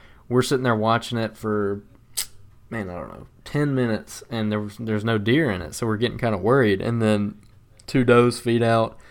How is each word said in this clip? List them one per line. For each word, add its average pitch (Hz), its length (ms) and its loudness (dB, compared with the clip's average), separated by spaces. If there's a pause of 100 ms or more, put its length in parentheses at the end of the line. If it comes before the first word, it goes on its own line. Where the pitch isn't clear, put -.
(280)
we're 123 140 4
sitting 127 220 0
there 120 120 2
watching 113 420 0
it 110 180 -4
for, 104 460 -4 (880)
man, 104 200 -8
I 90 40 -10
don't 73 140 -12
know, - 180 -18 (180)
ten 147 300 -2
minutes, 120 560 -2
and 110 220 -4
there 107 80 0
was, 104 180 -10
there's 110 260 -2
no 113 140 0
deer 123 320 2
in 90 120 -4
it, 82 120 -12
so - 120 -4
we're 107 100 0
getting 107 220 -2
kinda 110 200 0
worried, 104 420 2
and 113 200 -2
then 104 340 0 (520)
two 131 180 2
does 120 360 6
feed 117 220 2
out, 113 360 2 (120)